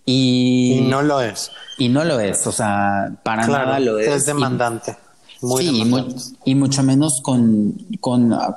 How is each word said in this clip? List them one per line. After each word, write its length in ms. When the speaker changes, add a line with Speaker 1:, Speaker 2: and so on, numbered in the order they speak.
Speaker 1:
y 720
Speaker 2:
Y 100
no 120
lo 200
es. 280
Speaker 1:
y 100
no 160
lo 160
es, 280
o 40
sea, 580
para 220
Speaker 2:
Claro, 220
Speaker 1:
nada 120
lo 200
es. 100
Speaker 2:
es 140
Speaker 1:
Y 20
Speaker 2:
demandante, 720
muy 260
Speaker 1:
sí, 40
y 40
mu-, 120
Speaker 2:
demandante. 260
Speaker 1:
y 120
mucho 280
menos 400
con, 500
con, 360